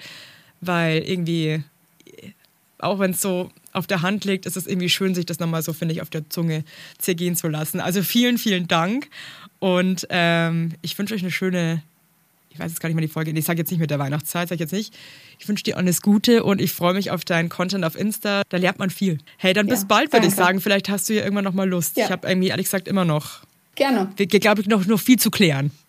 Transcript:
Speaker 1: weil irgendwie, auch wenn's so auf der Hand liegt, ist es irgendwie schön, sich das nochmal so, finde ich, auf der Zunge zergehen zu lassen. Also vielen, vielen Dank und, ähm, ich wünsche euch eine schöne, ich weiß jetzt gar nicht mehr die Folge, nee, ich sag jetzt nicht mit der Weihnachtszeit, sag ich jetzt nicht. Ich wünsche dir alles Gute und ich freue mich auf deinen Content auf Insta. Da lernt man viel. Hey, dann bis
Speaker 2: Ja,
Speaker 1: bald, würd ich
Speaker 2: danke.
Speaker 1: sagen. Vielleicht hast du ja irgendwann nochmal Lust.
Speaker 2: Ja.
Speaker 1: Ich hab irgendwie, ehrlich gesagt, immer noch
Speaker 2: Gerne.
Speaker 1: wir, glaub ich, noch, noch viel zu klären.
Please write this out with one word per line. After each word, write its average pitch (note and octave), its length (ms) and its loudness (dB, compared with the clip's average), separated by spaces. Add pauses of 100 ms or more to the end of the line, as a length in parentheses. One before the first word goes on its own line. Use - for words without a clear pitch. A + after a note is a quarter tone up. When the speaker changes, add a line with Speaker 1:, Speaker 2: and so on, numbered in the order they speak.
(600)
Speaker 1:
weil E3+ 440 0
irgendwie, D#3+ 600 -2 (1160)
auch G3 200 -2
wenn's F#3 220 0
so F3+ 280 -2 (220)
auf F3+ 160 -4
der F#3 140 0
Hand F#3+ 240 -2
liegt, F#3+ 200 -2
ist - 120 -6
es F3+ 100 -8
irgendwie F3+ 220 -2
schön, F#3+ 260 0
sich F3 100 -2
das F3 140 -6
nochmal E3 220 -2
so, E3 100 -4
finde D#3+ 220 -4
ich, F3 80 -6
auf - 80 -10
der D#3 200 -8
Zunge D#3+ 360 -2 (320)
zergehen F3 400 -2
zu E3+ 100 -2
lassen. D#3 320 -4
Also F#3 240 0
vielen, A#3+ 340 2
vielen F3+ 300 -2
Dank F#3 400 0 (520)
und, F#3 500 2
ähm, E3 720 2
ich - 180 -8
wünsche G#3 160 -4
euch F#3 60 -4
eine F3+ 100 -4
schöne, E3+ 500 -2 (680)
ich D3 80 -16
weiß E3 120 -8
jetzt E3 100 -10
gar E3 80 -4
nicht E3 60 -2
mehr D#3+ 60 0
die D#3 100 -2
Folge, D#3+ 220 -4
nee, D#3 60 -2
ich D3 60 -2
sag E3+ 120 0
jetzt E3 140 -4
nicht F3 80 0
mit D#3+ 100 0
der D3 80 -2
Weihnachtszeit, D3 500 -4
sag F3+ 80 -6
ich D#3 60 -4
jetzt E3 120 -6
nicht. G#3+ 200 -6 (460)
Ich - 80 -14
wünsche G#3 160 -4
dir - 120 -4
alles F3+ 280 0
Gute G#3+ 400 6
und G3 180 2
ich G3 100 0
freue F3 220 0
mich F#3+ 160 -2
auf F#3 160 -4
deinen E3+ 240 0
Content F#3 340 -4
auf D#3+ 140 -2
Insta. G3+ 520 -2
Da F#3 80 -2
lernt F3+ 200 0
man F#3+ 140 -2
viel. F3+ 260 0 (200)
Hey, F#3 160 4
dann G#3 120 4
bis A3+ 160 0
Speaker 2:
Ja, G3 60 -6
Speaker 1:
bald, A#3 260 4
würd A#3+ 100 6
ich E3+ 60 6
Speaker 2:
danke. G3 140 2
Speaker 1:
sagen. F#3 180 4
Vielleicht G3 260 2
hast G3 220 -2
du A3 40 0
ja G#3+ 100 0
irgendwann G3+ 220 0
nochmal F#3+ 220 0
Lust. F3+ 300 -2
Speaker 2:
Ja. A#3 80 2
Speaker 1:
Ich F#3+ 60 -2
hab F3+ 140 -4
irgendwie, F#3 240 2
ehrlich - 180 -2
gesagt, F#3+ 200 -2
immer F#3+ 180 2
noch D3+ 340 -2 (340)
Speaker 2:
Gerne. A3+ 440 2
Speaker 1:
wir, G3+ 100 2
glaub G#3 320 4
ich, G3 80 -4
noch, G3+ 180 4
noch G#3 140 4
viel B3 180 6
zu - 140 2
klären. D3 400 2 (180)